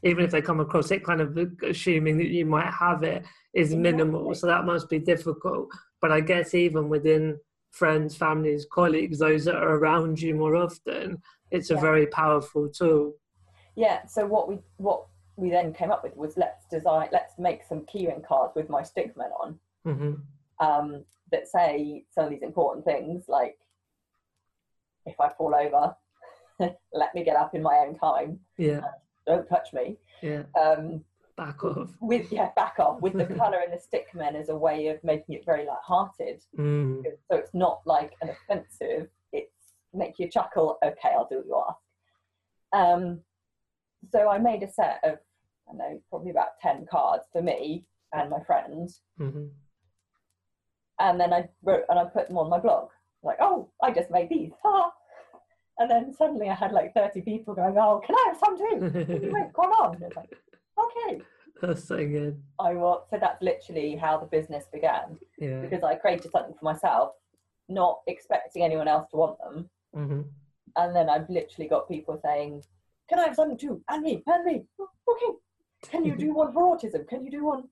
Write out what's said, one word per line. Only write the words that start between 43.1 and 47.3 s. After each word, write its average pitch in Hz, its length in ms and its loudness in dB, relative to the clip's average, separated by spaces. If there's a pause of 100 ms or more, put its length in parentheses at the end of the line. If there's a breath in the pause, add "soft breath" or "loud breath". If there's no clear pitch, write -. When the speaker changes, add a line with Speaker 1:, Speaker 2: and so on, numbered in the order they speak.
Speaker 2:
so 208 180 4
I 202 100 4
made 220 240 0
a 196 80 -10
set - 340 0
of, 156 140 0 (500)
I - 40 -20
don't 151 60 -18
know, 151 220 -10 (100)
probably 170 200 -10
about - 300 -2
ten 151 300 -2
cards 139 420 0